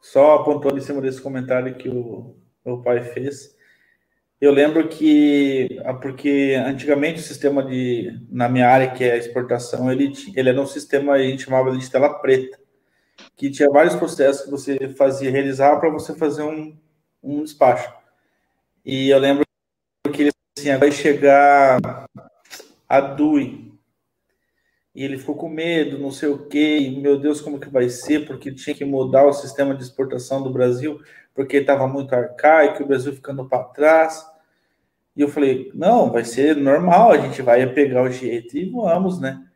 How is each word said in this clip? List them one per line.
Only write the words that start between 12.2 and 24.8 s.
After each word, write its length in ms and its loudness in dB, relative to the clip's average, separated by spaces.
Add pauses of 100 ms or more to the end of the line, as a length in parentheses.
preta, 380 0 (760)
que 140 -6
tinha 200 2
vários 260 4
processos 480 0
que 60 -16
você 400 -6
fazia, 400 0
realizava 500 2
pra 100 0
você 240 -10
fazer 280 -4
um, 340 -10 (460)
um 200 -8
despacho. 480 0 (960)
E 260 -4
eu 80 6
lembro 240 2 (720)
que 100 -2
ele 80 4 (280)
assim, 200 -2
"Vai 140 4
chegar 880 4 (1080)
a 120 4
dui." 640 -2 (1300)